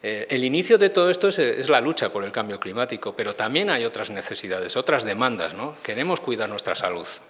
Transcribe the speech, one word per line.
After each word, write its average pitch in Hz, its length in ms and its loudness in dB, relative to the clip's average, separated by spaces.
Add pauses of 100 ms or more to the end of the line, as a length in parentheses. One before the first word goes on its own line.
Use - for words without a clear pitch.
Eh, 107 300 -4
el 127 140 0
inicio 175 340 4
de 196 120 8
todo 180 200 6
esto 180 160 2
es, 190 140 2
es 131 280 2
la 139 120 8
lucha 123 320 0
por 101 100 -2
el 98 80 -6
cambio 101 300 -4
climático, 110 560 -4
pero 104 180 -4
también 143 340 0
hay 131 160 0
otras 113 260 -4
necesidades, 92 680 -6
otras 127 260 2
demandas, 104 520 -2
¿no? 131 280 -8
Queremos 143 380 -2
cuidar 110 280 -2
nuestra 101 280 -4
salud 90 320 -4 (200)